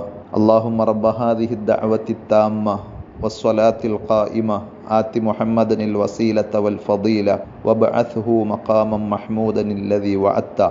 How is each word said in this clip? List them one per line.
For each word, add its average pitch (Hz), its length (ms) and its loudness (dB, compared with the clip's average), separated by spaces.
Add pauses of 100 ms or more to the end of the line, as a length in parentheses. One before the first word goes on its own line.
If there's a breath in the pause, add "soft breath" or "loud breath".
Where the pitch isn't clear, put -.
(340)
"അല്ലാഹുമ്മ 110 500 4
റബ്ബ 107 340 2
ഹാദിഹി 117 460 -2
ദഅവതി 110 520 0 (140)
താമ്മ 107 480 2 (420)
വസ്സലാത്തിൽ 110 840 2
ഖായിമ 110 500 0 (380)
ആതി 110 300 0
മുഹമ്മദനിൽ 110 760 0
വസീലത 107 600 0
വൽ 104 220 0
ഫദീല 104 500 0 (360)
വബ്അത്ഹു 113 680 0 (120)
മഖാമം 107 640 0
മഹ്മൂദൻ 107 600 -2
അല്ലദീ 101 460 -2
വഅത്ത", 98 440 0 (100)